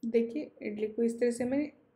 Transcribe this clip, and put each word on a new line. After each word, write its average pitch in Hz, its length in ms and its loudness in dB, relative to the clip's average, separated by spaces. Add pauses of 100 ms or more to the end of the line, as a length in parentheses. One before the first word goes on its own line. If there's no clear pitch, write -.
देखिए, 233 480 0 (120)
इडली 214 260 -4
को 226 140 -2
इस 233 180 2
तरह 240 100 4
से 240 140 -2
मैंने 285 260 0 (260)